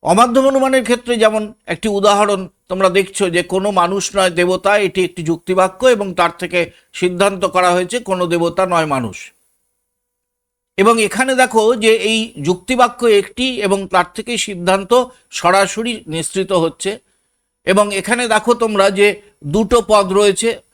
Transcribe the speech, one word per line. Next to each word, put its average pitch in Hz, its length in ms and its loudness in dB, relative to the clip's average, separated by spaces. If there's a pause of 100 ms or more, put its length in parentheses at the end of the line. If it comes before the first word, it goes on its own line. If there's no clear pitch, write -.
অমাধ্যম 240 440 2
অনুমানের 262 360 2
ক্ষেত্রে 240 340 -2
যেমন 214 360 0 (140)
একটি 170 200 -6
উদাহরণ 202 520 2 (280)
তোমরা 190 220 0
দেখছো 196 400 -2
যে 175 140 -2
কোনো 190 280 -2
মানুষ 185 320 0 (120)
নয় 190 140 2
দেবতা, 180 480 0
এটি 196 260 -2
একটি 175 200 -6
যুক্তিবাক্য 185 640 -2
এবং 208 260 2
তার 170 240 0
থেকে 175 220 -4 (340)
সিদ্ধান্ত 180 520 0
করা 185 260 2
হয়েছে 180 280 -2
কোনো 185 280 -4
দেবতা 170 380 0
নয় 170 200 0
মানুষ। 127 320 -4 (1600)
এবং 220 240 4
এখানে 247 340 -2
দেখো 247 280 2 (120)
যে 220 220 2
এই 220 220 0 (220)
যুক্তিবাক্য 226 640 0
একটি 220 420 2 (140)
এবং 196 260 0
তার 180 260 0
থেকে 233 240 -8
সিদ্ধান্ত 190 540 -2 (400)
সরাসরি 196 600 0 (140)
নিঃসৃত 165 440 -4
হচ্ছে। 170 400 -2 (760)
এবং 202 180 4 (100)
এখানে 220 320 -2
দেখো 220 260 0
তোমরা 214 360 0
যে 202 180 2 (380)
দুটো 214 320 0 (100)
পদ 202 240 4
রয়েছে 202 380 2 (240)